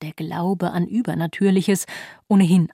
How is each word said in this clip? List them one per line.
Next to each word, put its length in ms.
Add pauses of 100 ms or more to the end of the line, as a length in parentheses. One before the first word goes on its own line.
der 100
Glaube 600
an 140
Übernatürliches, 1000 (420)
ohnehin 460